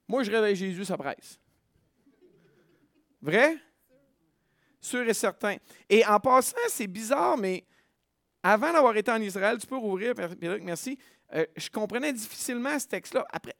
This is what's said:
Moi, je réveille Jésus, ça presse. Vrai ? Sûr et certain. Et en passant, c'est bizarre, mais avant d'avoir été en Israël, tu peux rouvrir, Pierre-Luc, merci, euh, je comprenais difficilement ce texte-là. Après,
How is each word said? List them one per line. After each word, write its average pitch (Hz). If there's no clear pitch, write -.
Moi, 254
je 202
réveille 214
Jésus, 185
ça 185
presse. -
Vrai ? 233
Sûr 247
et 214
certain. 202
Et 214
en 208
passant, 254
c'est 233
bizarre, 226
mais 185
avant 214
d'avoir 277
été 214
en 226
Israël, 202
tu -
peux 262
rouvrir, 220
Pierre-Luc, 180
merci, 190
euh, 156
je -
comprenais 220
difficilement 247
ce -
texte-là. -
Après, -